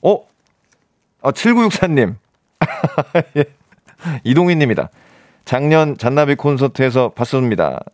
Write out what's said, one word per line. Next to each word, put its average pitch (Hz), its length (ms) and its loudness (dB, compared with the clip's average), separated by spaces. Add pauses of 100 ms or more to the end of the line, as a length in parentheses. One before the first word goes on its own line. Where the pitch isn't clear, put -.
어? 190 160 2 (1000)
아, 135 100 0
칠구육사 226 560 0
님. 117 300 0 (420)
<laughs> - 760 -4
예. - 80 2 (800)
이동희 170 300 2
님이다. 120 340 0 (560)
작년 147 520 2
잔나비 139 380 0
콘서트에서 131 720 0
봤습니다. 107 720 -2 (140)